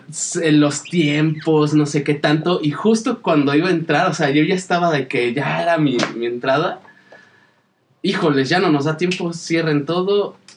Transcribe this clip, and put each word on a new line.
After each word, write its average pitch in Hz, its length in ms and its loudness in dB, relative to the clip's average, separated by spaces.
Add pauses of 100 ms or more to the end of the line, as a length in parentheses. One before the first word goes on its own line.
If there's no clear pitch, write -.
s-, 165 380 -4
en 151 140 6
los 147 220 0
tiempos, 156 880 2
no 151 120 4
sé 143 180 -2
qué 147 100 0
tanto, 156 500 0
y 147 80 0
justo 220 500 0
cuando 143 320 2
iba 160 140 0
a 180 40 2
entrar, 160 380 0
o 165 40 -2
sea, 151 160 0
yo 151 140 2
ya 180 120 0
estaba 175 360 0
de 135 180 -2
que 120 240 -2
ya 151 280 -4
era 170 160 0
mi, 139 200 2 (180)
mi 117 100 -6
entrada. 127 540 -2 (1200)
Híjoles, 147 480 0
ya 175 100 2
no 185 120 2
nos 143 140 0
da 156 120 -2
tiempo, 175 360 -4
cierren 160 520 -2
todo, 185 520 -2 (200)